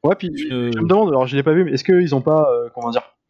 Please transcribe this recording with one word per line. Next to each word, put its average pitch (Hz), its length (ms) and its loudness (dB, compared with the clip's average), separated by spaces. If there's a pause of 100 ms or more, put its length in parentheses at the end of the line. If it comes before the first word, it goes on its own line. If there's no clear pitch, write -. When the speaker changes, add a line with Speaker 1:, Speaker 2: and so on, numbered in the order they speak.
Speaker 1:
Ouais, 165 120 2
puis 190 120 -10
Speaker 2:
une 131 440 -6
Speaker 1:
je 113 80 -4
me 170 80 -2
demande, 196 220 2
alors 131 160 2
je 127 100 -6
l'ai 139 80 0
pas 156 100 2
vu, 185 100 2
mais 151 80 -2
est-ce 135 120 -4
qu'ils 180 300 2
ont 131 80 0
pas, 156 300 2
euh, 120 240 -2
comment 120 160 -6
dire - 240 -6 (140)